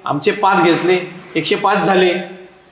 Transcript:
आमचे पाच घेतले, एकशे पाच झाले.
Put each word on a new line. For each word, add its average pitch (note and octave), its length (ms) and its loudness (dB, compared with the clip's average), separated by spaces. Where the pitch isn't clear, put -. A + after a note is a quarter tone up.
आमचे C#3+ 260 -2
पाच G3 320 2
घेतले, F3 480 0
एकशे D#3+ 200 0
पाच G3 220 0
झाले. F3+ 600 0